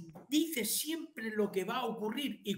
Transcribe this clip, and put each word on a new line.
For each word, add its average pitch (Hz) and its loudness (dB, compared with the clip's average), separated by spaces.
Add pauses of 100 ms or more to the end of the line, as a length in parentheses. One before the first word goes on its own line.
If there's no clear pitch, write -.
(280)
dice 294 4
siempre 294 -2
lo 214 2
que 185 2
va 226 -2
a 247 0
ocurrir 220 -2
y 202 2